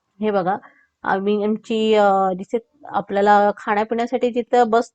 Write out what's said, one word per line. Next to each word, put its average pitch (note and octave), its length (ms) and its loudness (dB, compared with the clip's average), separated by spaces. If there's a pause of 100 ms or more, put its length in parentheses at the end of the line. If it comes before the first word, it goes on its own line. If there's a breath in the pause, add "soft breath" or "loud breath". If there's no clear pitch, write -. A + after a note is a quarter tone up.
(220)
हे G#3+ 100 -2
बघा, F#3+ 240 0 (480 soft breath)
आम्ही G3+ 400 -2
आमची, A3 500 -2
अ, G3 380 2
जिथे F#3+ 260 -6 (280)
आपल्याला G3+ 720 2
खाण्यापिण्यासाठी A#3 760 -2
जिथं A#3+ 380 2
बस A3+ 260 0